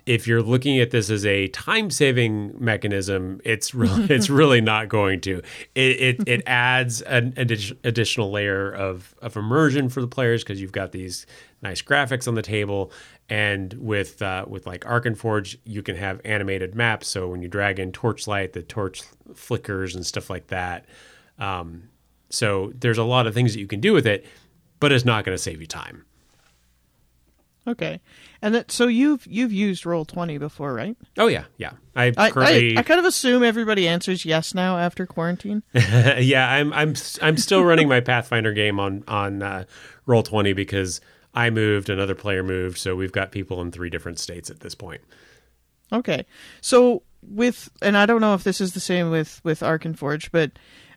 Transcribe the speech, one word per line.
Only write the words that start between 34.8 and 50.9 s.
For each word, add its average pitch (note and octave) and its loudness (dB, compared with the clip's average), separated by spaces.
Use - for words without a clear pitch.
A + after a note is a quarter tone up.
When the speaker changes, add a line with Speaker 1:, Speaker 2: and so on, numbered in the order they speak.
Speaker 2:
quarantine. F3+ -4
Speaker 1:
<laughs> - -10
Yeah, B2+ 4
I'm, D3 2
I'm, D3+ 2
I'm D#3 4
still F#3+ 4
running E3 6
my B2+ 4
Pathfinder A#2 0
game G#2 0
on, G2 -2
on, G2+ -4
uh, F#2+ -8
Roll A#2 6
twenty G2+ 2
because F#2+ -4
I A#2+ 2
moved, G#2+ 0
another G2 -2
player F#2+ -4
moved, F#2 -4
so F#2 -4
we've F#2 -4
got F#2+ -2
people F#2 -6
in F2 -8
three F2 -10
different E2+ -10
states F2 -12
at - -20
this G2+ -14
point. F2 -16
Speaker 2:
Okay. G#3 -2
So B3 4
with, A3+ -2
and G3+ 2
I G3+ 6
don't A3+ 4
know G#3+ 4
if F#3 0
this F#3+ -2
is F#3 -4
the F#3+ -8
same E3+ -2
with, D#3 -4
with D#3 -2
Arkenforge, D#3+ -4
but, D#3+ 2